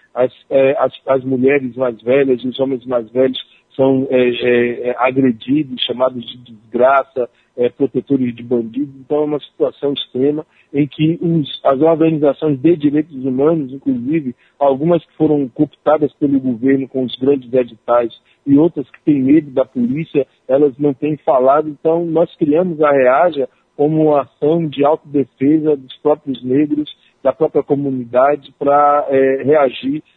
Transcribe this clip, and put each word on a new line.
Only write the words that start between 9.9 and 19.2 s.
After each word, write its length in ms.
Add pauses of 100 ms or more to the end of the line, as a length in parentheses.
extrema 540 (260)
em 140
que 340
os, 440
as 160
organizações 800
de 180
direitos 480
humanos, 480
inclusive 640 (240)
algumas 460
que 120
foram 320
cooptadas 640
pelo 260
governo 480
com 160
os 120
grandes 360
editais 600 (340)
e 120
outras 320
que 140
têm 180